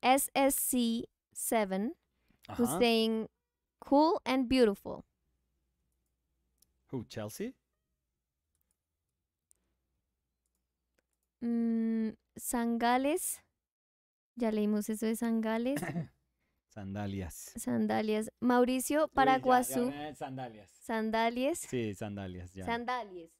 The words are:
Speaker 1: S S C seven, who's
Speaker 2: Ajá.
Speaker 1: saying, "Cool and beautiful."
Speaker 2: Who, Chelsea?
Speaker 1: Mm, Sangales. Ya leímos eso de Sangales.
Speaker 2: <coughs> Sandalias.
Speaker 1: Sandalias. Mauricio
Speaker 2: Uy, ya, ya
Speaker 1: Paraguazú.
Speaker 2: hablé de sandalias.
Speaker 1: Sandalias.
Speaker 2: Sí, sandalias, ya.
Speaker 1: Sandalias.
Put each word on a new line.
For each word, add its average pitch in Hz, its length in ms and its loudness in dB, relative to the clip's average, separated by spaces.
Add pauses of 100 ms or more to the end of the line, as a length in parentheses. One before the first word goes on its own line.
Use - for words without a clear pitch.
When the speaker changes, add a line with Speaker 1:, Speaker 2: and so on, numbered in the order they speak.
Speaker 1:
S 262 320 4
S 277 260 4
C 233 460 0 (280)
seven, 208 640 -2 (600)
who's 240 120 2
Speaker 2:
Ajá. 165 100 -2
Speaker 1:
saying, 226 480 2 (520)
"Cool 311 460 4
and 254 220 0
beautiful." 233 560 2 (1900)
Speaker 2:
Who, 123 140 -8
Chelsea? 117 480 -10 (4000)
Speaker 1:
Mm, 226 680 0 (260)
Sangales. 240 1040 0 (920)
Ya 226 160 0
leímos 208 380 0
eso 220 160 -4
de 226 100 0
Sangales. 226 680 -2
Speaker 2:
<coughs> - 340 -6 (540)
Sandalias. 98 880 -8
Speaker 1:
Sandalias. 220 800 -2
Mauricio 247 600 2
Speaker 2:
Uy, 320 40 4
ya, 294 60 0
ya - 40 -18
Speaker 1:
Paraguazú. 262 680 4
Speaker 2:
hablé 262 140 -2
de - 180 -10
sandalias. 127 560 -10
Speaker 1:
Sandalias. 233 880 -2
Speaker 2:
Sí, 113 360 -4
sandalias, 95 580 -8
ya. 95 120 -10
Speaker 1:
Sandalias. 226 640 -6 (100)